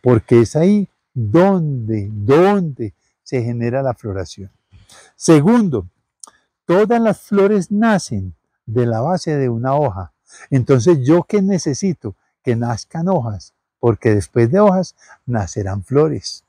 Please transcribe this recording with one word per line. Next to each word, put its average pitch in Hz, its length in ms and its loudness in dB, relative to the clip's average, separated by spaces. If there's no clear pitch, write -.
Porque 120 400 4
es 110 140 -2
ahí 190 340 2
donde, 123 960 0
donde 139 840 0
se 127 220 -6
genera 120 400 -4
la 127 100 -2
floración. 95 560 -10
Segundo, 160 720 2
todas 214 340 2
las 226 200 0
flores 202 520 0
nacen 190 640 -2
de 120 220 -2
la 113 140 -2
base 165 360 -4
de 135 120 -2
una 123 260 -2
hoja. 98 380 -4
Entonces, 131 560 2
¿yo 165 180 2
qué 208 200 -2
necesito? 170 720 -4
Que 123 140 -2
nazcan 120 520 -6
hojas, 117 460 -4
porque 113 360 2
después 117 360 0
de 185 80 2
hojas 190 360 2
nacerán 101 560 -6
flores. 143 640 -2